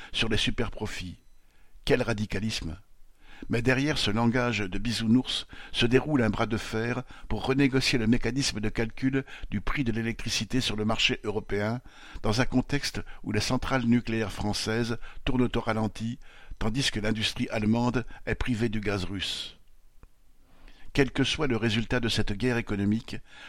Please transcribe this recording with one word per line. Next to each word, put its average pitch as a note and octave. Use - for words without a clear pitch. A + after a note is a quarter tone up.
sur A#2
les A2
superprofits. -
Quel C3
radicalisme ! G#2
Mais A2+
derrière C3+
ce A2
langage A#2
de G2
bisounours A2+
se -
déroule B2+
un A2
bras G#2+
de A2
fer A#2
pour G#2+
renégocier C3
le A2+
mécanisme A#2+
de G#2+
calcul C3
du G2+
prix -
de A2+
l'électricité A2+
sur A2
le G#2+
marché A2
européen, G#2
dans A2
un B2
contexte -
où G#2+
les G#2
centrales B2+
nucléaires A2+
françaises A2+
tournent B2
au A#2+
ralenti, A2
tandis A#2
que A#2+
l'industrie A2
allemande A#2
est A2+
privée A#2
du G#2+
gaz G2+
russe. -
Quel C#3
que C3+
soit D3+
le A#2+
résultat A2+
de A2+
cette G#2+
guerre A#2
économique, G#2+